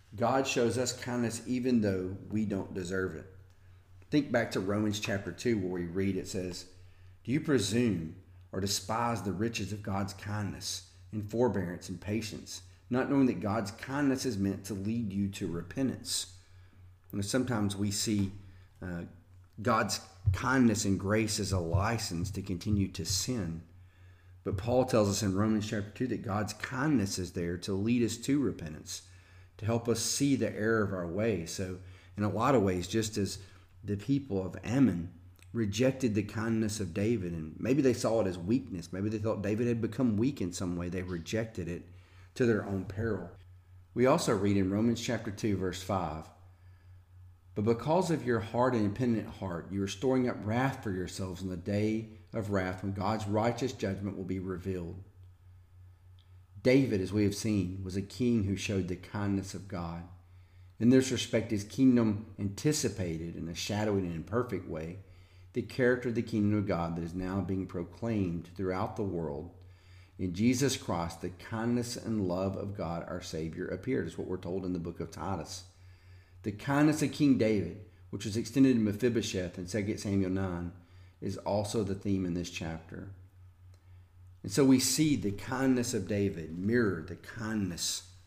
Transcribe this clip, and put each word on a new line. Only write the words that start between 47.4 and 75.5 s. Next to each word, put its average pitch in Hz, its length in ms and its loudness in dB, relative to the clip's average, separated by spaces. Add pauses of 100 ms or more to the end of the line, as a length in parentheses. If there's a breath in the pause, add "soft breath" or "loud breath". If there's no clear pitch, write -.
"But 107 100 0
because 156 460 2
of 135 120 0
your 120 180 2
hard 120 340 2
and 107 100 4
impenitent 107 520 0
heart, 85 340 -6
you 98 100 -2
are 95 60 0
storing 127 420 2
up - 140 -4
wrath 123 400 0
for 107 80 -2
yourselves 90 500 -6
in 95 80 -4
the 90 80 -4
day 107 600 -2 (140)
of 104 180 -4
wrath 92 320 0
when 98 100 -2
God's 104 320 -2
righteous 117 480 0
judgment 95 420 -4
will 92 100 -6
be 95 140 -4
revealed." 92 640 -6 (1600 soft breath)
David, 127 400 6
as 95 100 -4
we 104 120 4
have 98 100 4
seen, 95 500 0
was 92 120 -6
a 98 80 -2
king 117 400 2
who 95 120 0
showed 95 340 -2
the 90 60 -4
kindness 98 600 -2
of 95 120 -12
God. 85 360 -6 (760 soft breath)
In 113 100 6
this 127 220 6
respect, 113 400 0
his 104 120 0
kingdom 120 600 4 (140)
anticipated 98 960 -2
in 80 120 -6
a 85 60 -6
shadowy 104 460 0
and 87 160 -2
imperfect 92 520 -4
way 82 340 -8 (520 soft breath)
the 123 80 -2
character 123 480 2
of 113 60 -2
the 120 80 0
kingdom 107 340 2
of 104 80 0
God 85 300 0
that 85 80 -4
is 85 100 -6
now 92 260 -2
being 92 280 -2
proclaimed 90 880 -4
throughout 98 400 -2
the 113 80 -2
world. 82 480 -4 (640 soft breath)
In 92 160 -2
Jesus 123 440 2
Christ, 85 440 -4
the 90 80 -4
kindness 120 680 -4
and 107 300 -2
love 95 280 0
of 101 200 -6
God 85 320 -4
our 90 140 -6
Savior 82 460 -6
appeared, 101 400 -2
is 85 100 -12
what 98 80 -4
we're 92 120 -4
told 90 280 -4
in 90 80 -2
the 90 60 -2
book 85 200 -6
of 82 120 -8
Titus. 82 540 -6 (760 soft breath)